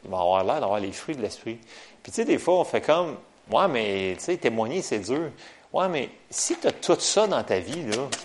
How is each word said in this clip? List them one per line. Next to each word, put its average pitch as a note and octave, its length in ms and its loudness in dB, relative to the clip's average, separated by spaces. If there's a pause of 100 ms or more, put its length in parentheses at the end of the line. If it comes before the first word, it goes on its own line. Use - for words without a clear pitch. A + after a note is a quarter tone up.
Il G2 80 -10
va F#2 80 -2
avoir F#2 240 4
l'air C3 160 2
d'avoir G#2 220 0
les G2 100 -6
fruits D3+ 240 -8
de B2 60 -6
l'esprit. A2+ 380 -8 (440)
Puis - 80 -16
tu - 40 -10
sais, A3+ 100 0
des D#3 140 4
fois, F3+ 160 4
on E3+ 100 4
fait A2 160 0
comme, « D#3+ 340 2 (340)
Ouais, F3 200 4
mais G2 480 0
tu - 80 -10
sais, F3+ 100 0
témoigner, A#2+ 460 0
c'est A2 180 -2
dur. » C3+ 300 -4 (440)
Ouais, F#3 160 2
mais C#3+ 200 -2 (200)
si - 260 -2
t'as - 160 0
tout - 260 2
ça - 300 2
dans C#3 160 0
ta G2 160 0
vie, C3 240 -6
là, A#2+ 240 -2 (180)